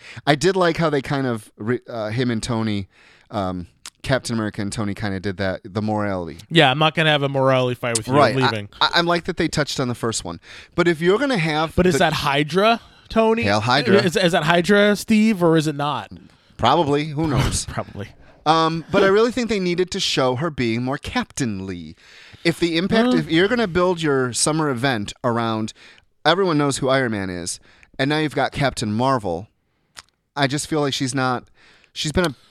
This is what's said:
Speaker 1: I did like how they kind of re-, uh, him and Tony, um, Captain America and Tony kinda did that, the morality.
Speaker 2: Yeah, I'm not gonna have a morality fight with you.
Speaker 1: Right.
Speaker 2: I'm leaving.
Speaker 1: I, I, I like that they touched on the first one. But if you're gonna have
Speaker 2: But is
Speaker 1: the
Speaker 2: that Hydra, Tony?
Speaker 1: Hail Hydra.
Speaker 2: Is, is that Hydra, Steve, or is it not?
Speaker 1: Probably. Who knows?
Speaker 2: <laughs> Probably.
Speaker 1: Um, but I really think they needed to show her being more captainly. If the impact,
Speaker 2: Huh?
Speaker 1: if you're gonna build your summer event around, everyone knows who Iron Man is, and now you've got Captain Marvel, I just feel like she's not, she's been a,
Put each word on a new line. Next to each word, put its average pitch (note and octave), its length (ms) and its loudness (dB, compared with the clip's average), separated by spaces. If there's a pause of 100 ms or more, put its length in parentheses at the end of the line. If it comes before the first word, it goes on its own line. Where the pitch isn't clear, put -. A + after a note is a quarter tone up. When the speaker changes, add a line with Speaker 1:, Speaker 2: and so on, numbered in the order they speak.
(260)
Speaker 1:
I D3 80 4
did F#3 220 2
like E3+ 220 2
how D#3+ 120 2
they C#3+ 100 0
kind C#3 280 -2
of A2+ 280 -6
re-, A2+ 220 -2 (100)
uh, A2+ 220 -6
him B2 180 -2
and A2 140 -2
Tony, A2 460 -2 (420)
um, F#2 380 -6 (340)
Captain B2 320 -2
America G#2+ 260 -4
and G2+ 120 -4
Tony G2+ 220 -4
kinda G2 260 -6
did G2 160 -6
that, F#2+ 260 -4
the G#2 180 -8
morality. G2+ 580 -4 (120)
Speaker 2:
Yeah, D3 220 4
I'm C#3+ 80 -2
not D#3 160 0
gonna D#3 140 2
have D3 120 2
a C#3 60 0
morality C3 480 0
fight A#2+ 200 -4
with A2 120 -6
you. C3 60 0
Speaker 1:
Right. C3+ 220 4
Speaker 2:
I'm C3 60 0
leaving. A2 260 -2 (120)
Speaker 1:
I, D3+ 60 4
I, - 100 2
I F3 60 4
like E3+ 240 0
that F3+ 100 -6
they E3+ 100 0
touched - 320 -2
on C3 80 -2
the A#2+ 80 -2
first A2+ 300 -4
one. E2+ 160 -10 (340)
But E3+ 140 2
if D#3+ 120 0
you're F3+ 200 4
gonna C4+ 180 0
have D#3 380 -2
Speaker 2:
But F3+ 100 4
is F#3 80 4
Speaker 1:
the - 60 4
Speaker 2:
that D#3+ 120 4
Hydra, D3+ 680 0 (280)
Tony? A3+ 340 2
Speaker 1:
Hail G#3 180 2
Hydra. G3 420 4
Speaker 2:
Is, F3+ 140 0
is F3+ 160 2
that E3 120 0
Hydra, G3+ 520 4
Steve, G#3+ 460 2
or D#3+ 140 6
is D3+ 100 2
it D3+ 100 -4
not? C#3+ 340 -6 (480)
Speaker 1:
Probably. C#3+ 480 2
Who D#3 200 -2
knows? C3 380 0
Speaker 2:
<laughs> - 60 -16
Probably. - 380 -8 (360)
Speaker 1:
Um, D#3+ 460 2
but G3 140 4
I - 20 4
really A3 240 4
think A#3 180 -2
they G#3 120 -2
needed F3+ 320 -2
to F#3+ 80 -6
show B2+ 340 0
her D#3+ 160 -4
being A#2+ 320 -2
more C3 160 -4
captainly. F#2+ 960 -6 (480)
If E3+ 160 0
the E3+ 180 0
impact, A3+ 360 2
Speaker 2:
Huh? B3+ 60 2
Speaker 1:
if - 120 -4
you're G3+ 160 4
gonna A#3 220 0
build F3+ 340 0
your C3+ 300 0
summer D3+ 360 0
event A#2+ 440 -2 (100)
around, A2+ 500 -2 (520)
everyone F3 340 2
knows C#3+ 200 0
who C#3 100 -2
Iron C3 240 2
Man G2 180 -4
is, F2 300 -8 (400)
and C3+ 100 0
now D3+ 80 0
you've D#3 160 -2
got C3 160 -2
Captain B2 420 -2
Marvel, A2 540 0 (880)
I C#3+ 140 0
just C#3+ 180 -4
feel D#3 140 -2
like C#3+ 120 0
she's C3 220 -4
not, B2+ 300 -2 (480)
she's - 180 -6
been F3+ 160 2
a, C3+ 80 -2 (160)